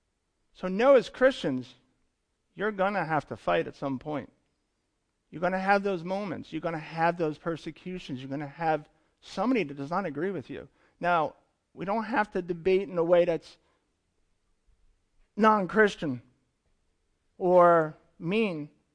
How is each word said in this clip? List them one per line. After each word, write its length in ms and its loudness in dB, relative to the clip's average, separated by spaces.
So 140 -6
know 260 4
as 160 4
Christians, 640 0
you're 180 -4
gonna 340 -2
have 220 -2
to 100 -10
fight 280 0
at 120 -14
some 200 -4
point. 340 -10
You're 120 -14
gonna 160 -2
have 260 2
those 200 -4
moments. 480 -8
You're 100 -8
gonna 160 -4
have 400 -2
those 200 -2
persecutions. 840 -10
You're 100 -12
gonna 160 -8
have 440 -4
somebody 420 0
that 140 -10
does 120 -8
not 160 -2
agree 260 -4
with 180 -8
you. 180 -12
Now, 360 0
we 120 -10
don't 180 -2
have 280 -2
to 100 -4
debate 480 0
in 80 -8
a 60 4
way 200 6
that's 340 -4
non-Christian 840 2
or 580 6
mean, 500 -2